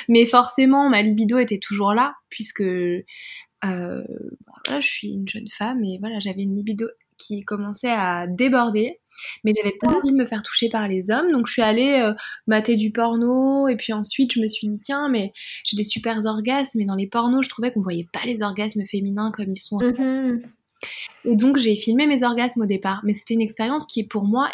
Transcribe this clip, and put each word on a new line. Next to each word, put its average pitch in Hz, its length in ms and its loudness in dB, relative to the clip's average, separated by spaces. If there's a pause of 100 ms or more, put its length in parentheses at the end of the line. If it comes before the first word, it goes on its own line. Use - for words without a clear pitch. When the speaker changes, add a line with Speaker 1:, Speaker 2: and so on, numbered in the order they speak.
Speaker 1:
Mais 233 180 8
forcément, 262 640 6
ma 208 100 6
libido 214 380 2
était 240 220 2
toujours 202 340 0
là, 269 200 2 (140)
puisque, - 320 -8
euh, 180 420 0 (600)
bah, 180 400 -4 (640)
voilà, 285 160 -4
je 277 60 0
suis - 240 -8
une 196 160 -6
jeune - 200 -10
femme, 240 340 -4
et 185 160 -4
voilà, 214 200 -8
j'avais 196 240 -6
une 196 140 -2
libido 208 320 -4 (280)
qui 202 280 -10
commençait 208 460 -6
à 180 360 -2
déborder. 240 720 2 (460)
Mais 214 100 4
j'avais 208 240 -2
pas 247 120 2
Speaker 2:
Mhm. 320 60 4
Speaker 1:
envie 277 160 2
de 277 40 4
me 254 100 4
faire 214 160 -4
toucher - 280 -2
par 214 180 -2
les 190 220 -2
hommes, 302 200 2
donc 240 160 2
je - 60 -6
suis 240 100 2
allée, 247 380 4
euh, 214 140 2 (320)
mater 220 300 4
du 214 140 2
porno, 247 800 2
et 240 80 2
puis - 160 -6
ensuite 214 400 0
je 240 80 0
me 220 80 2
suis 220 200 -6
dit, 208 120 -4
tiens, 285 300 -4
mais 208 220 0 (320)
j'ai - 120 -2
des 208 80 0
super 220 400 -4
orgasmes, 226 540 -2
mais 202 80 0
dans 196 80 -2
les 196 120 -2
pornos 247 380 2
je 262 60 -6
trouvais 240 200 -4
qu'on 226 120 0
voyait 170 280 -4
pas - 140 -8
les 233 180 -4
orgasmes 208 440 -4
féminins 202 440 -4
comme 196 220 -6
ils 190 80 -8
sont. - 180 -6
Speaker 2:
Mhm. 254 600 0 (840)
Speaker 1:
Et 233 100 4
donc 269 220 4
j'ai 220 180 4
filmé 240 300 2
mes 269 180 2
orgasmes 240 380 0
au 214 40 0
départ, 196 380 -2
mais 208 80 2
c'était 214 220 -4
une 226 80 2
expérience 226 440 -2
qui 226 160 -4
pour 208 220 -4
moi 240 300 2